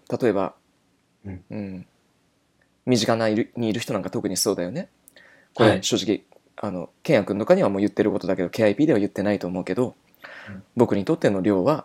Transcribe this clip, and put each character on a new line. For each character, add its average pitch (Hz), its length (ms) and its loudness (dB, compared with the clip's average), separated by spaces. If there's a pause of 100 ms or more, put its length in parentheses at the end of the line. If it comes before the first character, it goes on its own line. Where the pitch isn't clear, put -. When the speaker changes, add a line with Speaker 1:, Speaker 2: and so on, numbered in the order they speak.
(200)
Speaker 1:
例 123 80 2
え 101 40 4
ば、 95 220 -2 (720)
Speaker 2:
う 98 40 -12
ん。 90 200 -14
Speaker 1:
う 107 60 -10
ん。 95 300 -10 (1000)
身 127 100 4
近 113 200 0
な 113 120 0
い 107 60 0
る、 113 220 -2
に 117 120 -2
い 107 40 0
る 113 80 -4
人 - 120 -6
な 104 60 -2
ん 92 40 -6
か 95 80 -10
特 107 180 -4
に 90 80 -6
そ 104 160 0
う 90 40 -4
だ 87 60 -4
よ 90 80 -6
ね。 156 180 -8 (640)
こ 120 100 2
れ、 110 60 6
Speaker 2:
は 98 60 4
い。 95 60 -6
Speaker 1:
正 - 140 0
直、 98 260 -2 (340)
あ 104 140 -6
の、 90 200 -8 (120)
ケ 160 120 2
ン - 20 6
ヤ 101 80 2
君 101 140 -4
と 107 60 -2
か 180 120 6
に 196 60 2
は 107 60 4
も 98 100 -2
う - 20 0
言 104 80 4
っ - 20 -8
て 104 120 2
る 98 100 2
こ 98 80 -2
と 90 80 -6
だ 95 80 0
け 95 60 -2
ど、 85 80 -2
ケ 117 120 -4
ー 110 40 6
ア - 20 6
イ 101 80 4
ピ 143 80 2
ー - 20 4
で 156 60 4
は 113 80 4
言 101 80 0
っ - 20 -18
て 101 120 -4
な 104 100 0
い 95 60 0
と 90 100 -6
思 90 120 -4
う 87 40 -6
け 92 100 -6
ど、 120 220 -2 (520)
Speaker 2:
う 104 40 -14
ん。 95 100 -16 (140)
Speaker 1:
僕 120 180 4
に 98 100 0
と 160 100 0
っ 165 40 -2
て 135 100 2
の 98 120 0
寮 92 240 2
は - 200 0